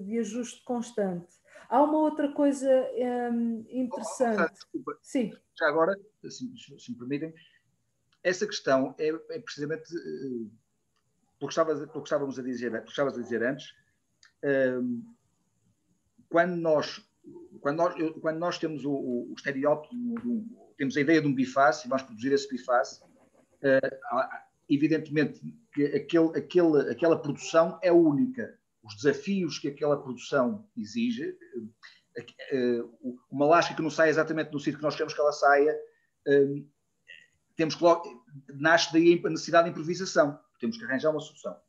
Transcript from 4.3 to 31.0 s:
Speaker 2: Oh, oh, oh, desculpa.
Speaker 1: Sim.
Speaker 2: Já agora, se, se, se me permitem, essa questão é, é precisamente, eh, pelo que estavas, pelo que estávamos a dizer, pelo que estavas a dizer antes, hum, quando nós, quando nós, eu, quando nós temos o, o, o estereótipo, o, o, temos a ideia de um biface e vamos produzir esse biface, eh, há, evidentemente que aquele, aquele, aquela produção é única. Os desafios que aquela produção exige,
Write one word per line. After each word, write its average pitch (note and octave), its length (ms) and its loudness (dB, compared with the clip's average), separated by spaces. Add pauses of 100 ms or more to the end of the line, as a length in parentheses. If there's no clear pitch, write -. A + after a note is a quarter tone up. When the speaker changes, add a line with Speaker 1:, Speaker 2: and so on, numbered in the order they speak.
Speaker 2:
Oh, F3 40 4
oh, D#3+ 60 2
oh, - 40 -10
desculpa. - 480 -10
Speaker 1:
Sim. A3+ 320 -2 (240)
Speaker 2:
Já E3 100 2
agora, E3 320 2 (240)
se, C3 60 -14 (280)
se, C#3+ 220 -20
se - 120 -16
me A2+ 60 -10
permitem, C#3+ 360 -8 (880)
essa F#3 220 0
questão C3+ 520 0
é, D#3 120 -2 (220)
é D#3+ 80 -8
precisamente, D#3 540 -10
eh, C#3 560 -8 (880)
pelo C#3+ 100 -10
que C#3+ 60 -10
estavas, D#3 260 0
pelo D3 120 -12 (100)
que C#3+ 60 -16
estávamos C#3 320 -2
a B2+ 40 -10
dizer, A#2+ 280 -6
pelo A2 120 -6
que - 60 -20
estavas C3+ 280 -2
a A#2+ 40 -6
dizer A2+ 220 -2
antes, C#3+ 300 -4 (1080)
hum, A#2+ 220 -4 (1300)
quando F3 260 2
nós, D#3+ 460 0 (600)
quando C#3+ 160 -2
nós, F3 220 0
eu, D#3+ 220 -2
quando D#3+ 160 -2
nós E3+ 200 -4
temos D#3 280 -6
o, D3 60 -2
o, B2 400 -4
o - 40 -12
estereótipo, D3 600 -2
o, A#2+ 340 -6
o, - 480 -6
temos C3+ 180 -2
a D3 60 2
ideia D#3 200 6
de D3 60 0
um C#3 60 2
biface C3+ 520 2
e B2 40 -10
vamos C3 140 0
produzir A#2 280 -6
esse C#3 180 0
biface, B2+ 520 -2 (600)
eh, C3+ 440 2
há, - 400 -4 (240)
evidentemente D3 720 0 (320)
que C#3+ 120 0
aquele, D#3+ 520 0
aquele, D#3 540 4
aquela E3 300 2
produção - 600 0
é F3+ 100 4
única. C#3 640 4 (260)
Os G#2+ 120 -16
desafios D3+ 640 0
que - 80 -6
aquela C#3+ 340 -2
produção B2 640 -2 (120)
exige, A#2 600 -4 (800)